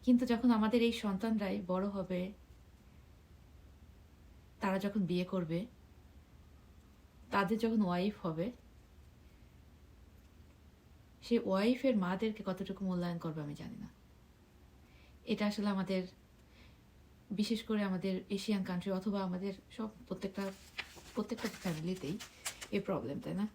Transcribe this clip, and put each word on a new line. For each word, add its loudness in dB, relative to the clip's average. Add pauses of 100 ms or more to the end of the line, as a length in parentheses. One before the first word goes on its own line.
কিন্তু 6
যখন 4
আমাদের 6
এই 4
সন্তানরাই 0
বড় 2
হবে, -2 (2250)
তারা 2
যখন 2
বিয়ে 2
করবে, -2 (1600)
তাদের 2
যখন 4
ওয়াইফ 0
হবে, -2 (2750)
সেই 2
ওয়াইফের 4
মাদেরকে 0
কতটুকু -4
মূল্যায়ন -2
করবে -6
আমি -8
জানি -12
না। -12 (1400)
এটা 2
আসলে 0
আমাদের, 2 (1300)
বিশেষ 0
করে 0
আমাদের 0 (100)
এশিয়ান 0
কান্ট্রি -2
অথবা 0
আমাদের -2 (240)
সব -4 (200)
প্রত্যেকটা, -6 (640)
প্রত্যেকটা -4
ফ্যামিলিতেই -4 (520)
এই 0
প্রবলেম, -4
তাই -6
না? 0